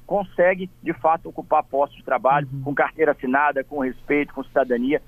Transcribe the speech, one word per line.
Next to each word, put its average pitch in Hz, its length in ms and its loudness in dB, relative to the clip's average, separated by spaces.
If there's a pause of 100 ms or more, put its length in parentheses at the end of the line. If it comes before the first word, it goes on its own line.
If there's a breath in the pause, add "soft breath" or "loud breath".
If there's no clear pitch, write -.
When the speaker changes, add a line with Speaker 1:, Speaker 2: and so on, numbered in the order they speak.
Speaker 1:
consegue, 185 640 0 (140)
de 165 100 -6
fato, 160 360 0
ocupar 156 340 -2
postos 139 360 -2
de - 60 -20
trabalho 135 480 2
Speaker 2:
Uhum. 135 100 -8
Speaker 1:
com 143 120 -6
carteira 147 380 0
assinada, 139 500 0
com 147 160 -8
respeito, 143 560 -2
com 135 100 -8
cidadania 131 640 0